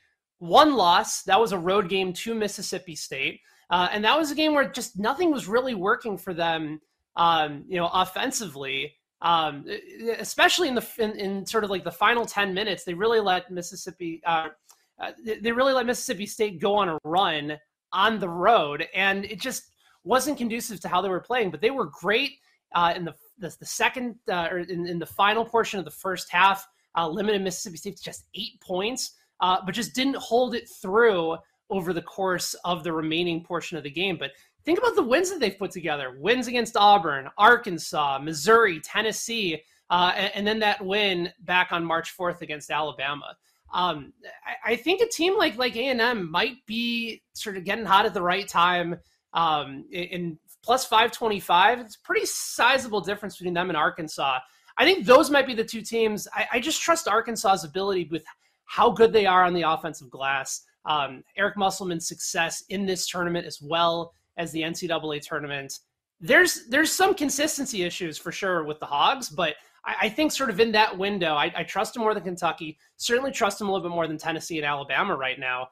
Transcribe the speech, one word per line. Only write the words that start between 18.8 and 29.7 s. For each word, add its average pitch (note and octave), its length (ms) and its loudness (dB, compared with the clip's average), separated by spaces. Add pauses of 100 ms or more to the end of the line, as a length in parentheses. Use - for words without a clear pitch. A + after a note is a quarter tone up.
and G3 340 0
it G3+ 140 -10
just - 300 -8 (320)
wasn't B3+ 340 0
conducive A#3 440 -6
to F#3 80 -10
how F3+ 120 2
they G3 80 0
were F#3 120 -2
playing. A3+ 320 0
But D3+ 80 -10
they A3+ 100 4
were C4 160 -2
great, A3 460 0 (420)
uh, E3+ 220 4
in F3+ 80 -6
the, D#3 100 -8 (240)
the, E3+ 220 -10
the - 60 -18
second, A#3+ 500 -2 (120)
uh, F3 220 0
or F3+ 80 -4
in, F3 300 -4
in F3 100 -4
the E3+ 80 -6
final G#3+ 380 2
portion A3 340 0
of F3 60 -6
the D3 80 -14
first F#3 360 -6
half, F#3+ 380 4 (320)
uh, E3+ 100 0
limited G3+ 320 0
Mississippi F#3 360 -6
State - 220 -12
to - 40 -20
just - 220 -14 (100)
eight - 260 -12
points, G3+ 520 -4 (260)
uh, F#3 260 2
but F#3 120 -6